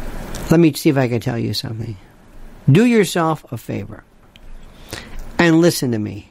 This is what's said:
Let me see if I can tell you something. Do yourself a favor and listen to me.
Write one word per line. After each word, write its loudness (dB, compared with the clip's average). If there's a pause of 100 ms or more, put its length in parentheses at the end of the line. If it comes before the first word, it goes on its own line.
(520)
Let 6
me 4
see 0
if 2
I 2
can -2
tell -4
you -4
something. -8 (720)
Do 6
yourself 2
a -10
favor -10 (1400)
and 6
listen 2
to -2
me. -10